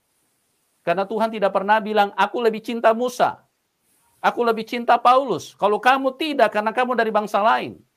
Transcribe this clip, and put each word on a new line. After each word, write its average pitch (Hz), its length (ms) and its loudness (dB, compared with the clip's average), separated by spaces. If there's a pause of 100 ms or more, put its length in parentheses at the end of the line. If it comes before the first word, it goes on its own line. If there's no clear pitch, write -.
(800)
Karena 170 240 -2
Tuhan 220 240 -2
tidak 202 240 -2
pernah 208 320 2
bilang, 208 320 0
"Aku 208 240 0
lebih 220 240 -2
cinta 233 320 2
Musa. 240 480 -2 (800)
Aku 202 160 0
lebih 226 240 0
cinta 240 320 0
Paulus. 247 560 2
Kalau 202 240 0
kamu 262 400 0
tidak, 285 320 0
karena 214 240 -2
kamu 247 240 -2
dari 220 160 0
bangsa 208 320 -2
lain." 220 320 0 (200)